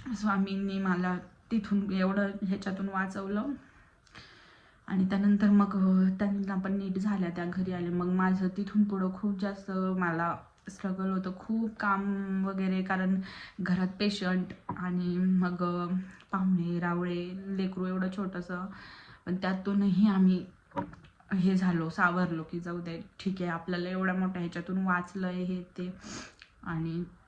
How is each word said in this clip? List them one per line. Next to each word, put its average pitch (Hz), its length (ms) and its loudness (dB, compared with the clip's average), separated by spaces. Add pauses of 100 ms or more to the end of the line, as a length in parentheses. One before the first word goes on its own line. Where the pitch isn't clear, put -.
(140)
स्वामींनी 196 640 0
मला 180 380 0 (340)
तिथून 202 420 0
एवढं 190 340 2 (200)
ह्याच्यातून 196 420 -2
वाचवलं. 196 560 -4 (1400)
आणि 190 180 2
त्यानंतर 202 440 4
मग, 202 260 6
अ, 190 340 6 (100)
त्यांना 202 360 0
पण 190 220 0
नीट 190 200 -4
झाल्या, 190 320 0
त्या 175 160 -4
घरी 185 260 -2
आले. 175 180 -2
मग 175 160 0
माझं 185 420 2 (100)
तिथून 202 260 2
पुढं 190 300 0
खूप 202 260 -2
जास्त 196 320 -4
मला 180 640 0 (340)
स्ट्रगल 190 400 -4
होतं, 190 300 -2
खूप 226 400 -2
काम 196 360 0 (300)
वगैरे, 190 380 0
कारण 190 380 2 (400)
घरात 185 260 2 (120)
पेशंट 185 460 0 (320)
आणि 180 400 -2
मग, 180 460 2
अ, 175 320 -2 (360)
पाहुणे 180 480 2
रावळे, 175 640 -2 (140)
लेकरू 185 280 -2
एवढं 185 320 0
छोटंसं, 185 480 -6 (600)
पण 180 100 -2
त्यातूनही 190 720 4
आम्ही 185 380 6 (880)
हे 190 220 4
झालो, 175 340 2
सावरलो 175 540 2
की 170 160 -6
जाऊ 175 200 -6
दे, 165 220 -8 (180)
ठीक 185 220 -2
आहे, 175 100 -2
आपल्याला 175 380 -4
एवढ्या 185 260 0
मोठ्या 185 260 0
ह्याच्यातून 175 440 -2
वाचलंय 180 580 -2
हे 180 200 -4
ते. 180 300 -8 (720)
आणि 165 400 -4 (240)